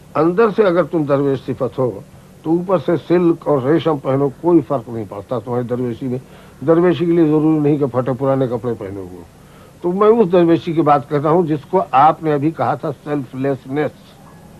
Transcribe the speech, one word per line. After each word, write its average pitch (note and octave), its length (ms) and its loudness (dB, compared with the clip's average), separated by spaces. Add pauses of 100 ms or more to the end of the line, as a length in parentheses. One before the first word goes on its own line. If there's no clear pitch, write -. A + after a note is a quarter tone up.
(160)
अंदर F3+ 360 2
से G#3+ 120 2
अगर F3 220 2
तुम D#3 200 -2
दरवेश C#3 340 0
सिफत B2 400 -6
हो A#2 240 -4 (400)
तो D#3 80 -2
ऊपर F3+ 280 0
से D#3+ 180 -2
सिल्क E3+ 500 0
और C#3 240 0
रेशम D#3 260 0
पहनो, C#3 320 -2
कोई E3 320 2
फर्क B2+ 280 -4
नहीं A2+ 160 -8
पड़ता G2+ 340 -8
तुम्हारी B2 280 -4
दरवेशी B2 400 -6
में। B2+ 140 -6 (420)
दरवेशी E3 420 2
के E3+ 60 0
लिए E3+ 140 4
जरूरी D#3 340 2
नहीं D3 200 2
कि C#3+ 60 0
फटे B2+ 280 -2
पुराने C3+ 340 0
कपड़े A#2 260 -4
पहने G2+ 260 -10
हो। F2+ 260 -16 (580)
तो F3 100 -2
मैं G#3 140 2
उस A3 240 6
दरवेशी E3+ 420 2
की D#3+ 80 0
बात C#3+ 280 2
कर D3 120 -2
रहा D#3 120 2
हूँ F3+ 140 2
जिसको D#3 300 -4
आपने D#3 540 2
अभी D3 200 0
कहा C3+ 240 -2
था D3+ 160 -6
selflessness। C3+ 1000 -6 (680)